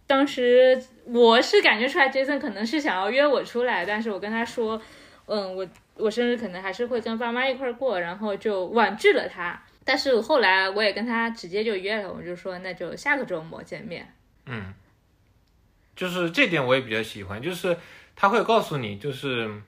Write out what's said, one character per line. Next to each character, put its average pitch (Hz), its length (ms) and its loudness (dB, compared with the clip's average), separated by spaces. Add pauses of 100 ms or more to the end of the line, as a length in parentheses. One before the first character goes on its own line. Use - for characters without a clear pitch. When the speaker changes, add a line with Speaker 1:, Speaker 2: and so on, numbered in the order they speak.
Speaker 1:
当 277 220 4
时 254 540 6 (240)
我 240 360 8
是 392 200 6
感 233 180 4
觉 240 80 0
出 285 100 -2
来 269 120 6
Jason 269 280 0
可 277 120 -6
能 202 160 -6
是 294 160 -2
想 220 160 -2
要 196 120 -2
约 269 160 2
我 254 160 2
出 240 220 -4
来， 202 220 -2
但 214 160 -2
是 226 100 -4
我 185 80 -6
跟 202 100 -6
他 226 140 -4
说， 220 380 -4 (460)
嗯， 190 280 -4
我， 190 100 -4 (300)
我 208 160 0
生 240 160 0
日 240 80 0
可 226 140 -8
能 185 120 -12
还 190 120 -6
是 240 120 -4
会 240 140 -4
跟 226 180 -4
爸 233 140 -4
妈 254 160 0
一 262 60 0
块 262 140 -6
儿 240 60 -4
过， 240 240 -2
然 175 200 -4
后 208 180 -4
就 196 320 -2
婉 214 300 0
拒 392 160 4
了 202 160 0
他。 175 320 -10 (240)
但 262 120 0
是 269 220 2
后 247 200 2
来 190 300 4
我 208 140 0
也 202 80 2
跟 202 140 -6
他 233 240 -2
直 226 180 -12
接 196 160 -4
就 220 120 -2
约 202 260 -4
了， 180 100 -8
我 160 100 -12
就 175 140 -10
说 180 240 -10
那 185 140 -10
就 170 200 -10
下 285 220 0
个 262 80 -4
周 170 180 -4
末 160 220 -14
见 156 200 -14
面。 - 300 -14 (320)
Speaker 2:
嗯， 104 280 -10 (1200)
就 185 120 -6
是 175 240 -2
这 262 160 4
点 156 180 0
我 127 80 4
也 131 80 4
比 117 80 -12
较 110 140 -2
喜 107 200 -10
欢， 101 180 -10
就 170 120 -6
是 175 220 -2 (400)
他 202 140 2
会 214 140 4
告 220 180 4
诉 156 160 -6
你， 107 200 -6
就 143 140 -6
是， 123 380 -4 (180)